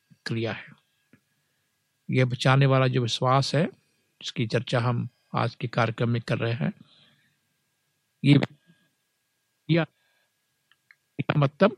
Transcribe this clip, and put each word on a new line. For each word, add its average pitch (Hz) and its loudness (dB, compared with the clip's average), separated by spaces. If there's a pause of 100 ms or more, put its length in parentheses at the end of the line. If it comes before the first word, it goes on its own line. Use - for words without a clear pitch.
(240)
क्रिया 113 -6
है। - -14 (1400)
ये 127 2
बचाने 131 2
वाला 131 4
जो 127 0
विश्वास 131 0
है, 151 0 (540)
जिसकी - -6
चर्चा 120 -2
हम 120 -2 (260)
आज 113 -2
के - -8
कार्यक्रम 117 -2
में 117 -2
कर 113 -4
रहे 117 -2
हैं, - -4 (1500)
ये, 143 6 (1300)
या, 160 0 (1300)
इसका - -2
मतलब 190 2